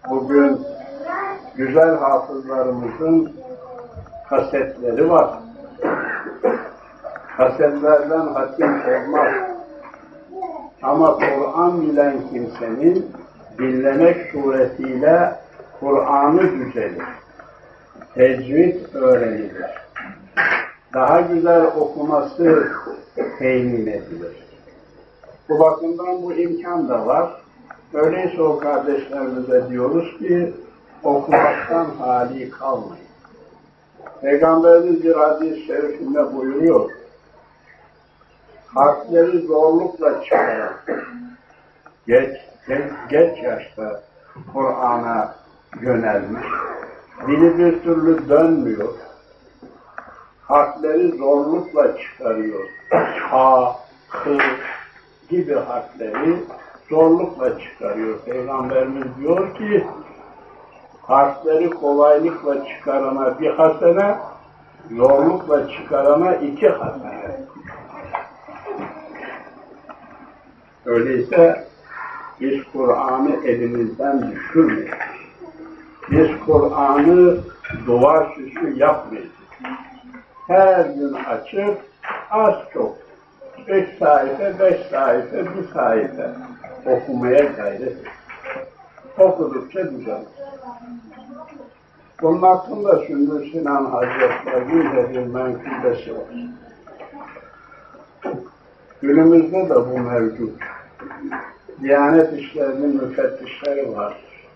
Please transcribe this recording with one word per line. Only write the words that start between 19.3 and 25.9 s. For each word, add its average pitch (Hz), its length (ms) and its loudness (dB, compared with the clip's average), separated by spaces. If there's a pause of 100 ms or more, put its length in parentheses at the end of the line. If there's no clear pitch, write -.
Daha 143 280 4
güzel 170 440 4
okuması 151 1080 0 (680)
temin 123 480 0
edilir. 85 600 -10 (1000)
Bu 151 100 0
bakımdan 170 640 2